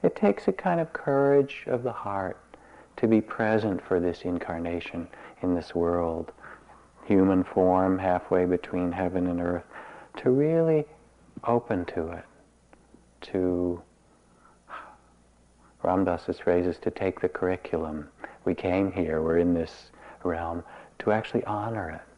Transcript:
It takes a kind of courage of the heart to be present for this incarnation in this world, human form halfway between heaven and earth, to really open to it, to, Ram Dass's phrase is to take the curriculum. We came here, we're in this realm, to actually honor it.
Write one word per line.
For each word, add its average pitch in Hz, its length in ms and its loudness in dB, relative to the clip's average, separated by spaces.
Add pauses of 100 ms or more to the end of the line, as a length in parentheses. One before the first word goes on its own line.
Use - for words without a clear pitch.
It 175 140 2
takes - 320 2
a 190 60 2
kind 175 260 0
of 160 140 -4
courage 139 720 2
of 123 160 -2
the 123 80 -2
heart 98 460 -6 (580)
to 117 120 0
be 110 120 8
present 107 640 0
for 90 180 0
this 87 240 -2
incarnation 85 880 -6 (320)
in 90 140 0
this - 200 -6
world, 85 560 0 (720)
human 95 400 4
form 92 560 4
halfway 90 460 2
between 90 480 0
heaven 90 340 -2
and 87 140 -2
earth, 87 240 -2 (520)
to - 140 2
really 156 540 2 (580)
open 117 420 0
to 82 220 -4
it, 85 180 -12 (960)
to, 90 600 0 (2000)
Ram 92 220 2
Dass's 87 340 -2
phrase 90 260 2
is 87 140 -2
to - 100 -4
take 95 300 -4
the 92 100 -2
curriculum. 80 800 -4 (360)
We 90 100 0
came 95 360 0
here, 80 300 0
we're 82 160 2
in 87 160 4
this - 380 -4 (320)
realm, 85 400 -4 (360)
to 107 120 0
actually 110 320 0
honor 104 460 -6
it. 82 120 -12 (160)